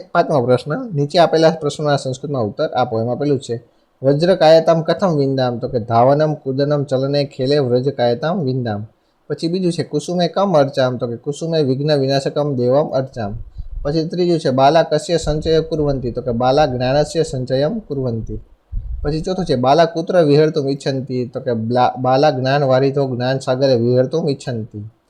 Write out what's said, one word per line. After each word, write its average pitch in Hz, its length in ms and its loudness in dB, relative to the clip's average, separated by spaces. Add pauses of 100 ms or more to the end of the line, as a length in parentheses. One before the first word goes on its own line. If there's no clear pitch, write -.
(120)
પાંચમો 156 340 2
પ્રશ્ન, 127 260 0 (220)
નીચે 143 240 0
આપેલા 160 320 4
પ્રશ્નોના 147 460 -2
સંસ્કૃતમાં 131 460 -4
ઉત્તર 127 260 -2
આપો. 120 320 -2
એમાં 120 180 -2
પેલું 143 200 0
છે 117 240 -8 (400)
વજ્ર 147 320 4
કાયતામ 160 480 6
કથમ 175 340 0
વિંદામ, 131 420 0
તો 120 100 -6
કે 123 100 -4
ધાવનમ 135 560 4
કુદનમ 143 500 -2
ચલને 139 400 0
ખેલે 139 340 0
વ્રજ 127 300 2
કાયતામ 123 560 0
વિંદામ. 117 420 -4 (420)
પછી 156 200 -4
બીજું 175 240 0
છે 151 100 -4
કુસુમે 170 460 -2
કમ 190 300 2
અર્ચામ, 131 400 2
તો 123 80 -4
કે 117 100 -6
કુસુમે 160 460 -4
વિઘ્ન 143 340 0
વિનાશકમ 139 600 0
દેવમ 127 320 2
અર્ચામ. 123 440 -4 (500)
પછી 156 260 -2
ત્રીજું 175 300 0
છે 151 120 0
બાલા 139 320 4
કસ્ય 156 340 -2
સંચય 160 440 0
કુર્વંતી, 143 500 -2
તો 120 120 -8
કે 127 80 -4
બાલા 131 360 2
જ્ઞાનસ્ય 139 560 0
સંચયમ 139 560 -2
કુર્વંતી. 117 640 -6 (600)
પછી 156 180 -2
ચોથું 185 240 -4
છે 156 100 0
બાલા 135 300 4
કુત્ર 175 380 0
વિહર્તુમ 151 460 2
ઈચ્છંતિ, 131 580 -4
તો 123 140 -10
કે 123 120 -4
બ્લા-, 117 460 0
બાલા 131 320 2
જ્ઞાન 135 340 0
વારિધો 135 420 2
જ્ઞાન 127 320 -2
સાગરે 131 380 2
વિહર્તુમ 127 520 2
ઈચ્છંતિ. 117 520 -6 (300)